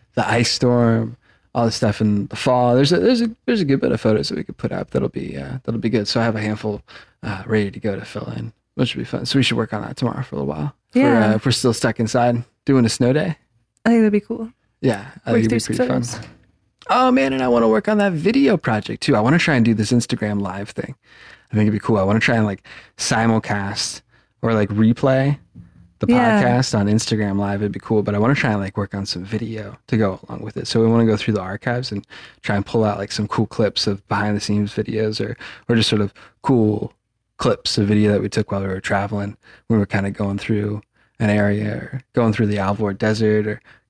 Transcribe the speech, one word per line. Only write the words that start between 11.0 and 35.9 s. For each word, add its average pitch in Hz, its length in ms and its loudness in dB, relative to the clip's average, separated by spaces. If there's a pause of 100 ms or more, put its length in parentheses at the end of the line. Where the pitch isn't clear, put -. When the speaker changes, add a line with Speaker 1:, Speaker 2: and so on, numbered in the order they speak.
Speaker 1:
we're, 277 100 4
Speaker 2:
Yeah. 214 180 4
Speaker 1:
uh, - 60 0
if - 100 -6
we're 123 60 4
still 120 220 0
stuck - 240 -2
inside 120 460 0 (200)
doing 131 200 4
a 113 60 4
snow 127 220 2
day. 156 240 -2 (480)
Speaker 2:
I 220 60 2
think 233 100 6
that'd 214 120 4
be 208 80 2
cool. 226 300 -8 (300)
Speaker 1:
Yeah, 113 280 -2 (180)
I 120 60 0
Speaker 2:
Work 117 100 4
Speaker 1:
think 113 40 2
it'd - 40 0
Speaker 2:
through - 60 2
Speaker 1:
be - 40 0
Speaker 2:
some - 160 -4
Speaker 1:
pretty 254 160 0
fun. 127 100 -2
Speaker 2:
photos. - 260 -10 (600)
Speaker 1:
Oh 254 220 4
man, 269 220 2
and 269 100 -2
I 254 60 2
wanna 233 200 4
work 220 200 2
on 214 100 2
that 202 140 2
video 226 440 2
project - 460 -4
too. 135 140 4
I 104 40 4
wanna 135 180 4
try 156 180 2
and 117 80 4
do 113 100 4
this 107 180 0
Instagram 107 480 0
live 98 300 -8
thing. - 240 -10 (560)
I - 40 -6
think 107 140 2
it'd 101 40 2
be 104 120 -4
cool. 113 140 2
I 95 40 2
wanna 107 180 2
try 120 160 2
and, 110 80 2
like, 101 220 -4 (300)
simulcast 110 1040 -2 (400)
or, 113 120 0
like, 104 140 2
replay 131 680 2 (640)
the 208 80 -2
Speaker 2:
Yeah. 233 340 4
Speaker 1:
podcast 123 360 2
on 101 80 2
Instagram 107 520 0
live. 101 240 -2
It'd 101 100 -2
be - 80 -10
cool, 107 220 0
but 104 120 -2
I 101 40 0
wanna 120 160 2
try 139 160 0
and, 104 100 0
like, 98 160 -8
work 101 180 -4
on 98 120 -6
some 92 180 -8
video 107 640 -8
to 120 100 0
go 98 320 0
along - 140 -12
with 110 140 -12
it. - 100 -8
So 113 140 0
we 113 80 6
wanna 117 180 6
go 107 100 4
through 107 180 -2
the 98 60 -2
archives 120 500 -6
and 101 160 -8 (360)
try 104 140 -2
and 101 100 -2
pull 113 180 0
out, 104 140 0
like, 101 140 -8
some 107 160 -2
cool 110 180 0
clips - 400 -2
of 101 220 -4
behind 104 280 0
the 104 40 -4
scenes 104 340 -2
videos 107 500 -4
or, 113 120 -8 (320)
or 120 80 4
just 110 120 2
sort 107 140 2